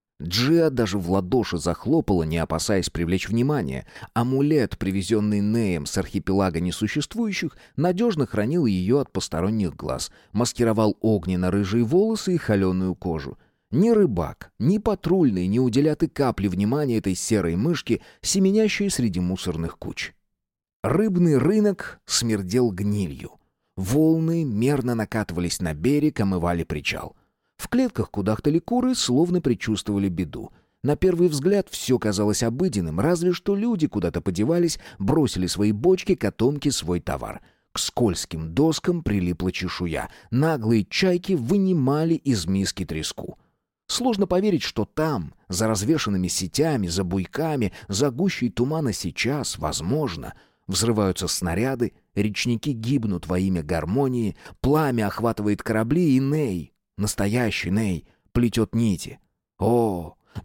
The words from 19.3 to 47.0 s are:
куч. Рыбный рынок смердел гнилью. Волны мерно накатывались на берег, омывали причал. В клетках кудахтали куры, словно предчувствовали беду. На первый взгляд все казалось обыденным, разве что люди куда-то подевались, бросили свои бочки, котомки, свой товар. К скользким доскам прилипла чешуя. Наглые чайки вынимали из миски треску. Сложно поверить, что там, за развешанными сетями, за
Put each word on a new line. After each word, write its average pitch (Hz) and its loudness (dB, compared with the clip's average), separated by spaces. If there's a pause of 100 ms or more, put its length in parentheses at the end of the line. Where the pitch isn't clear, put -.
куч. - -10 (680)
Рыбный 175 4
рынок 202 2
смердел 110 0
гнилью. 98 -4 (460)
Волны 160 2
мерно 123 0
накатывались 95 -4
на 80 -2
берег, 139 0
омывали 87 0
причал. - -8 (440)
В - -12
клетках 240 0
кудахтали - 0
куры, 247 0
словно 170 2
предчувствовали 101 0
беду. 85 -6 (300)
На 147 0
первый 180 4
взгляд 170 2
все - 0
казалось 104 0
обыденным, 117 0
разве 175 2
что 202 -2
люди 202 0
куда-то 104 -2
подевались, 160 0 (180)
бросили 98 0
свои 104 2
бочки, 180 2
котомки, 131 0
свой 87 -2
товар. 64 -8 (320)
К - -8
скользким 82 -2
доскам 160 0
прилипла 90 -2
чешуя. 85 -6 (220)
Наглые 117 2
чайки 180 0
вынимали 160 2
из 113 0
миски 95 -2
треску. - -8 (500)
Сложно 220 0
поверить, 185 2
что - -4
там, 135 -4 (160)
за 98 0
развешанными 104 0
сетями, 98 -2
за 87 -2